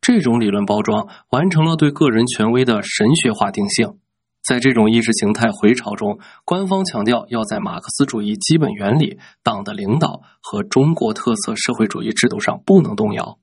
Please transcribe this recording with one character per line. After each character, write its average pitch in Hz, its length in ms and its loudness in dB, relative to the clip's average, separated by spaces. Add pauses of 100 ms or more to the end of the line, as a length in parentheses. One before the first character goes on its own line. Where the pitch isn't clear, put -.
这 240 200 2
种 120 180 2
理 110 100 2
论 101 160 0
包 104 160 0
装 107 280 -2 (220)
完 156 200 2
成 156 140 2
了 160 100 2
对 156 160 2
个 147 200 0
人 113 180 2
权 113 240 0
威 127 120 2
的 113 160 0
神 120 360 2
学 - 160 0
化 - 180 -2
定 - 180 -4
性。 - 300 -2 (480)
在 127 140 0
这 131 120 4
种 110 160 4
意 113 140 4
识 113 100 0
形 107 200 0
态 113 180 0
回 104 240 2
潮 104 220 -8
中， 104 240 -6 (240)
官 185 240 -4
方 190 160 0
强 139 200 -4
调 117 240 0
要 117 140 -4
在 107 160 -6
马 95 220 -8
克 - 80 -18
思 - 180 0
主 110 160 -6
义 104 140 -4
基 160 200 0
本 151 160 2
原 104 280 0
理、 196 180 -2 (240)
党 104 220 -4
的 104 100 -10
领 104 240 -2
导 - 220 -2 (200)
和 104 220 -8
中 143 320 2
国 135 180 -2
特 123 220 -2
色 107 220 -6
社 - 180 -4
会 110 140 0
主 - 120 -6
义 110 120 -6
制 120 160 2
度 101 100 -4
上 - 260 -4
不 190 160 6
能 104 140 -2
动 104 200 -2
摇 - 280 -10